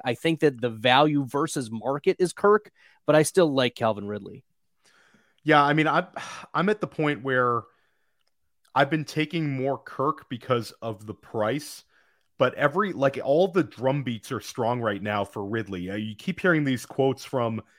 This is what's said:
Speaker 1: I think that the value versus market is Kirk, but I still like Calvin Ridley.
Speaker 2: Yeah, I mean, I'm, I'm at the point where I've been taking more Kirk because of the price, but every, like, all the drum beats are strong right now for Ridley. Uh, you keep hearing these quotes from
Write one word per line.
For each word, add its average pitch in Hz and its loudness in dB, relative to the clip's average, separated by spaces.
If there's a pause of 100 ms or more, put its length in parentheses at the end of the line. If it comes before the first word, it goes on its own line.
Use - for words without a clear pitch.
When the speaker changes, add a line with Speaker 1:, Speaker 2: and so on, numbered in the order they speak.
Speaker 1:
I 123 0
think 165 -2
that 131 2
the 123 0
value 131 4
versus 139 -4
market 135 -2
is 175 0
Kirk, 208 2 (360)
but 151 6
I 156 8
still 160 2
like 127 0
Calvin 104 -2
Ridley. 104 -12 (1000)
Speaker 2:
Yeah, 151 6
I 143 4
mean, 156 2
I'm, 165 2 (480)
I'm 170 2
at 214 -2
the 165 -2
point 147 -2
where 123 2 (1120)
I've 139 4
been 160 -2
taking 156 -4
more 135 -2
Kirk - -4
because 120 -2 (120)
of 107 -10
the 107 -12
price, 120 -4 (540)
but 127 2
every, 170 0
like, 131 0
all 165 2
the 175 0
drum 131 -2
beats 117 -8
are 113 -4
strong 120 -2
right 104 -2
now 104 -2
for 104 -8
Ridley. 98 -6
Uh, 98 -8
you 107 -8
keep - -8
hearing 160 2
these 127 -2
quotes 135 -2
from 117 -4 (180)